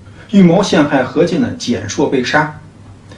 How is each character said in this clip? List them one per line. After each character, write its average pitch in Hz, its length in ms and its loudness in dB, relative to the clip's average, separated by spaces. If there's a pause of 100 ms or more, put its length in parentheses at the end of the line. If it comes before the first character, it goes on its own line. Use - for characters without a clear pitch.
(320)
预 202 100 6
谋 180 220 4
陷 196 200 2
害 285 200 0
何 160 200 -2
进 180 160 -2
的 110 160 -4
蹇 - 320 -6
硕 - 220 -4
被 131 140 -2
杀。 - 360 -4 (580)